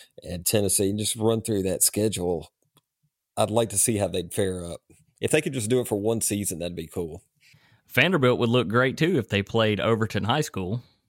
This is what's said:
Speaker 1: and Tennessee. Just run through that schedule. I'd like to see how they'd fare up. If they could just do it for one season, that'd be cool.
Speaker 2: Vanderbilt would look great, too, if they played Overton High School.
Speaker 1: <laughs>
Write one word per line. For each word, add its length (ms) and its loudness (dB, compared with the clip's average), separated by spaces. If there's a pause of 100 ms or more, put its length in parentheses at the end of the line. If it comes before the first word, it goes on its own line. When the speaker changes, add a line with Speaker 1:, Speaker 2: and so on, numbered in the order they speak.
(240)
Speaker 1:
and 220 -8
Tennessee. 480 2
Just 220 -4
run 260 2
through 220 -2
that 200 -2
schedule. 680 -2 (880)
I'd 120 2
like 200 2
to 80 -8
see 200 2
how 100 2
they'd 260 -4
fare 320 -2
up. 160 -12 (400)
If 100 -2
they 100 4
could 120 -4
just 160 -2
do 100 4
it 80 -2
for 120 -2
one 220 0
season, 380 -2
that'd 160 -6
be 120 -8
cool. 360 -8 (680)
Speaker 2:
Vanderbilt 480 4
would 100 2
look 180 2
great, 300 2
too, 200 2
if 120 -4
they 120 0
played 380 0
Overton 460 0
High 160 2
School. 460 -6
Speaker 1:
<laughs> 40 -20 (180)